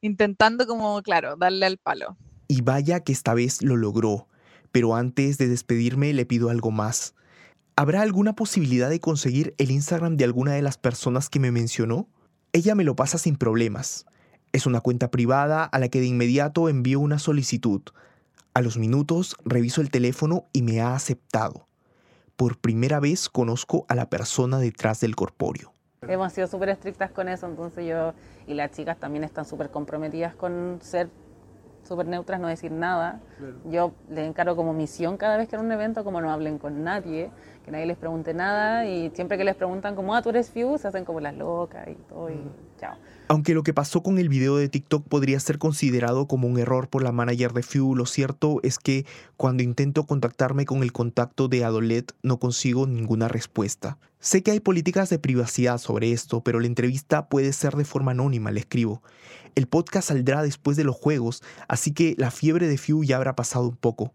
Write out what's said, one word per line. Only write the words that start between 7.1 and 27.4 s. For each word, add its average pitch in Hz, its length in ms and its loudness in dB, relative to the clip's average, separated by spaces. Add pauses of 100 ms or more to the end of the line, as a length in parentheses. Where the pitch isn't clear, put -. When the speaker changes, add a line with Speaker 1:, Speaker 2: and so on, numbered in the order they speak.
Speaker 2:
¿Habrá 156 260 2
alguna 208 340 2
posibilidad 135 540 2
de 165 100 0
conseguir 147 580 0
el 135 140 2
Instagram 160 460 0
de 135 80 4
alguna 127 280 2
de 143 80 0
las 139 160 -2
personas 127 520 -2
que 143 100 -2
me 131 120 2
mencionó? 117 560 -2 (460)
Ella 175 220 4
me 196 80 4
lo 139 120 2
pasa 143 220 0
sin 165 200 2
problemas. 113 680 0 (480)
Es 135 140 2
una 120 140 2
cuenta 123 300 0
privada 143 520 2
a 151 160 -2
la 127 100 0
que 131 100 0
de 127 60 2
inmediato 139 640 2
envío 135 300 2
una 147 200 2
solicitud. 127 640 0 (720)
A 127 80 4
los 117 160 -2
minutos 147 680 0
reviso 123 380 2
el 143 80 0
teléfono 135 640 0
y 139 80 4
me 113 180 2
ha 120 160 0
aceptado. - 720 -4 (680)
Por 120 220 2
primera 123 420 2
vez 151 260 0
conozco - 600 -2
a 120 60 4
la 123 140 -2
persona 127 500 0
detrás 113 420 -2
del 110 140 0
corpóreo. - 580 -6 (340)
Speaker 3:
Hemos 185 240 -4
sido 185 160 -4
súper 196 220 -4
estrictas 196 420 -6
con 185 160 -6
eso, 180 200 -8